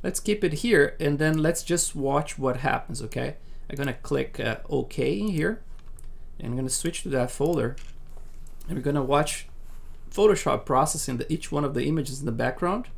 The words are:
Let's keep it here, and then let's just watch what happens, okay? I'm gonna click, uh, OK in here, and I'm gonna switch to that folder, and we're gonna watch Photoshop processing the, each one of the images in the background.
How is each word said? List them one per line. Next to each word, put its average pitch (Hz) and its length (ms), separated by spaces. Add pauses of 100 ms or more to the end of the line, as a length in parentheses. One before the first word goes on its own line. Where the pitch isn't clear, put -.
Let's 185 160
keep 208 240
it 160 120
here, 170 440
and 147 220
then 156 180
let's 160 240
just - 320
watch 143 460
what 127 160
happens, - 460
okay? 131 340 (340)
I'm 139 60
gonna 139 160
click, - 480
uh, 113 160 (120)
OK 143 480
in 208 120
here, 180 320 (800)
and - 80
I'm 123 80
gonna 131 140
switch - 340
to 143 60
that 123 200
folder, 139 460 (920)
and 180 80
we're 131 60
gonna 143 220
watch 143 420 (640)
Photoshop 196 540
processing 135 540
the, - 120
each - 220
one 147 140
of 139 80
the 127 100
images 139 360
in 139 40
the 117 80
background. 175 640